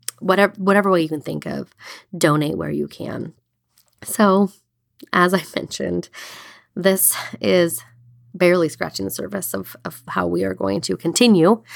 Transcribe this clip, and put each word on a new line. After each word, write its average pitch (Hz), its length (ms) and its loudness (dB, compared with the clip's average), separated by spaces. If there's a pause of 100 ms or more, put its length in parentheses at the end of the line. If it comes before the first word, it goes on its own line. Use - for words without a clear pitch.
(200)
whatever, 190 380 2
whatever 196 320 2
way 175 100 4
you 156 80 0
can 156 120 -4
think 143 260 -8
of, - 280 -10 (420)
donate 151 400 2
where 156 140 -6
you 147 160 -4
can. - 460 -12 (720)
So, 196 460 2 (640)
as 180 220 2
I 185 140 0
<laughs> - 80 -6
mentioned, - 520 -6 (680)
this 190 400 0 (260)
is 180 420 2 (520)
barely 175 340 4
scratching - 360 -8
the 190 60 -6
surface 190 440 -8
of, - 300 -10
of - 240 -14
how 92 180 -2
we 87 180 -2
are 95 100 -4
going 98 280 -2
to - 140 -4
continue 196 680 4 (140)